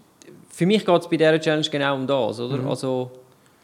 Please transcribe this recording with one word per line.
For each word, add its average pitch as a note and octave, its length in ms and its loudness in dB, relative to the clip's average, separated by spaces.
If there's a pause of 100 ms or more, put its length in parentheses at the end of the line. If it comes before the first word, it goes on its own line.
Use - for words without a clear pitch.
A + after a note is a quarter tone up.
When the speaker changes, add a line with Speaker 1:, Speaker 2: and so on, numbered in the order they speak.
(500)
Speaker 1:
für - 160 0
mich G3+ 180 2
geht's F3 240 2
bei E3+ 80 -2
dieser D#3+ 240 4
Challenge D#3 300 0
genau C#3 240 0
um C3 120 -4
das, A#2+ 340 0
oder? B2 180 -4
Speaker 2:
Mhm. B2+ 100 -4
Speaker 1:
Also, B2+ 420 -4 (540)